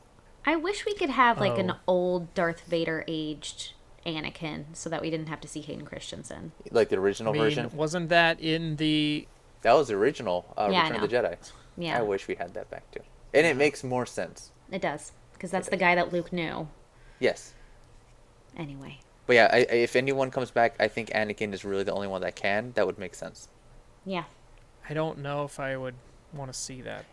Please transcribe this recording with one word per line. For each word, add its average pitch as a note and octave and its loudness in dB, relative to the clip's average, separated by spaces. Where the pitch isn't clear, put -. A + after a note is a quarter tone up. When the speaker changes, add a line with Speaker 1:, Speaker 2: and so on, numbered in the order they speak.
Speaker 1:
I D4+ 2
wish F4 -2
we G#4 0
could F4 0
have, A#3+ 4
like, G#3 2
an F#3 0
Speaker 2:
Oh. - -4
Speaker 1:
old F3+ 2
Darth E3+ 0
Vader E3 -2
aged D#3 -6
Anakin D#3 -6
so - -10
that D#3+ -4
we E3 -4
didn't D#3+ -4
have D#3 -8
to D3+ -14
see D3+ -10
Hayden D3+ -10
Christensen. - -12
Speaker 3:
Like A2+ 4
the G2+ 2
original G2+ 0
Speaker 2:
I - 2
mean, D3 2
Speaker 3:
version? A#2+ 0
Speaker 2:
wasn't D#3 -2
that E3 4
in D#3+ -2
the D3+ 2
Speaker 3:
That A2+ 6
was C#3 6
the A2+ -2
original, G2+ 0
uh, G#2 2
Speaker 1:
Yeah, F3+ 4
I E3 6
Speaker 3:
Return A2 -2
of G#2 0
the A#2+ 2
Speaker 1:
know. F#2 0
Speaker 3:
Jedi. - -12
Speaker 1:
Yeah. E3 -2
Speaker 3:
I - 0
wish G2+ -2
we F#2 -2
had F2+ -10
that G2 -12
back - -16
too. - -12
And D3+ 8
it E3+ 6
Speaker 2:
Yeah. D3 2
Speaker 3:
makes C#3+ 2
more B2 -2
sense. - -8
Speaker 1:
It F#3+ -6
does, D3+ -6
'cause F3 -12
that's F#3 -2
Speaker 3:
It - -4
Speaker 1:
the - 0
Speaker 3:
does. - 2
Speaker 1:
guy F3 6
that F3 2
Luke E3+ -4
knew. D#3+ -4
Speaker 3:
Yes. - 0
Speaker 1:
Anyway. C#3 -12
Speaker 3:
But B2 8
yeah, A2 10
I, A2+ 8
I, A#2+ 4
if A#2+ 4
anyone C3+ 2
comes B2+ -2
back, A#2 4
I A2 4
think A2 -4
Anakin G#2 -2
is F#2 -8
really G2 -2
the F#2+ -2
only G2 -4
one F#2+ -4
that F2+ -4
can. G#2+ -2
That G#2+ 2
would F2+ -4
make F#2 -10
sense. - -14
Speaker 1:
Yeah. F#3 -6
Speaker 2:
I D3+ -6
don't D#3 -2
know C#3+ -4
if C#3+ -12
I C3+ -4
would C3 -8
wanna C3+ -10
see C3 -10
that, G#2+ -10